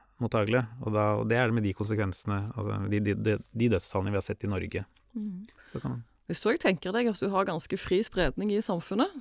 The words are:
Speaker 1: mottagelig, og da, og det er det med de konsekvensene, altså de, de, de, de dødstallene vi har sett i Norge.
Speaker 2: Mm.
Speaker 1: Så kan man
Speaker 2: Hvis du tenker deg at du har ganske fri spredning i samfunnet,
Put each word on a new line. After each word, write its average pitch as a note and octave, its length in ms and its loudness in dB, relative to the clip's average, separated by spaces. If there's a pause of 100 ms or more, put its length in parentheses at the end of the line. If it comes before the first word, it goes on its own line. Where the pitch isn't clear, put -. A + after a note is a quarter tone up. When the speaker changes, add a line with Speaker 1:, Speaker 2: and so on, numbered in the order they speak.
(180)
Speaker 1:
mottagelig, A2+ 460 2 (180)
og A2 100 -2
da, G#2 140 4 (140)
og A2 100 0
det A#2 80 4
er B2+ 80 4
det A2+ 80 2
med A2+ 80 2
de G2+ 160 0
konsekvensene, G2+ 640 -2 (160)
altså G#2 240 -2 (100)
de, G#2 100 2
de, G#2 140 2
de, G#2+ 240 0 (160)
de A#2 160 2
dødstallene G2 400 0
vi G2+ 80 0
har - 80 -2
sett - 160 -6
i G2+ 80 0
Norge. F#2 320 -2 (320)
Speaker 2:
Mm. G#3 300 -8 (280)
Speaker 1:
Så - 80 -8
kan B2+ 140 -4
man A#2+ 60 -6 (280)
Speaker 2:
Hvis - 160 -6
du G#3 140 4
tenker F#3 340 0
deg A#3+ 160 2
at G#3 140 -2
du G3 80 2
har F#3+ 180 2
ganske E3+ 320 -2
fri F#3 240 2
spredning F#3 480 0
i G3+ 80 2
samfunnet, A3 600 -2